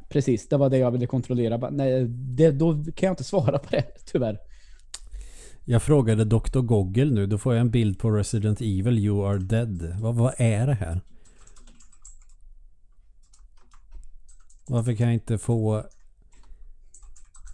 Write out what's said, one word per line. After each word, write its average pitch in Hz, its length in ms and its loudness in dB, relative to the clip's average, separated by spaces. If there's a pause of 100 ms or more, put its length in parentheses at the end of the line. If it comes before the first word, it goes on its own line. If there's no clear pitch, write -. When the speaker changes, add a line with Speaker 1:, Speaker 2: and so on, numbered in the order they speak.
Speaker 1:
precis. 131 400 0
Det 147 80 2
var 139 140 4
det 131 80 4
jag 127 120 4
ville 123 160 0
kontrollera. 120 520 0
Ba-, 127 120 -6
nej, 131 380 0
det, 131 420 2
då 160 220 2 (120)
kan 170 220 -2
jag 190 60 0
inte 156 120 -6
svara 139 340 0
på - 120 -10
det, - 140 0 (280)
tyvärr. 110 260 -2 (1300)
Speaker 2:
Jag 120 180 4
frågade 110 420 4
doktor 113 380 2
Goggle 110 420 2
nu. 107 220 2
Då 104 120 0
får 127 160 0
jag 113 60 2
en 120 100 2
bild 110 280 2
på 113 120 0
Resident 104 500 0
Evil, 107 380 0
You 101 300 2
Are 101 100 0
Dead. 95 640 -2
Vad, 117 140 -2
vad 120 240 2
är 113 280 2
det 139 80 2
här? 87 260 -4 (3750)
Varför 120 260 0
kan 120 120 0
jag 117 80 2
inte 110 240 -2
få... 107 460 0 (1700)